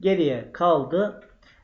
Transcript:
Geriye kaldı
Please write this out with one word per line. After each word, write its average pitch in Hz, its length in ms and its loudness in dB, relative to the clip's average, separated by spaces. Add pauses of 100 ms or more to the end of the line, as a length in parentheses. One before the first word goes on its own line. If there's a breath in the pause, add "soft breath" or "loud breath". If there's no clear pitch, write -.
Geriye 170 520 0
kaldı 175 680 0 (400 soft breath)